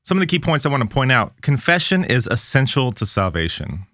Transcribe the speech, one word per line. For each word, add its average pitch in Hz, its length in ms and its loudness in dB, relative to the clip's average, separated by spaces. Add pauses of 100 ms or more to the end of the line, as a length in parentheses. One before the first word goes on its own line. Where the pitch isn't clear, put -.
some 190 160 -2
of - 20 2
the 185 60 2
key 165 140 -2
points 151 260 0
I 147 40 2
wanna 131 180 0
point 131 240 0
out, 117 320 2
confession 170 600 2
is 123 220 0
essential 131 680 0
to - 120 -4
salvation. 82 880 -4